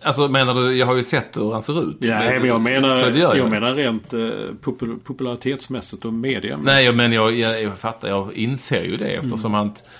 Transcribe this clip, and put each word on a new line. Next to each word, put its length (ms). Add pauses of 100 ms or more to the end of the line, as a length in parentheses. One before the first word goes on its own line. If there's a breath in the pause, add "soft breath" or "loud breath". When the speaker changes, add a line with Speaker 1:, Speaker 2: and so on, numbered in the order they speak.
Speaker 1:
Alltså, 260
menar 260
du, 220
jag 100
har 100
ju 60
sett 340
hur 160
han 100
ser 280
ut. 100
Speaker 2:
Ja, 180
Speaker 1:
Det, 220
Speaker 2:
men 80
jag 120
menar, 400
Speaker 1:
så 100
det 80
gör 180
Speaker 2:
jag 80
Speaker 1:
jag. 60
Speaker 2:
menar 240
rent, 380
eh, 60 (440)
popul-, 420
popularitetsmässigt 1000
och 80
media. 500
Speaker 1:
Nej, 220
jag, 120
men 160
jag, 200
jag, 300
jag 160
fattar, 300
jag 260
inser 500
ju 120
det 120
eftersom 460
Speaker 2:
Mm. 140
Speaker 1:
att, 140 (180 loud breath)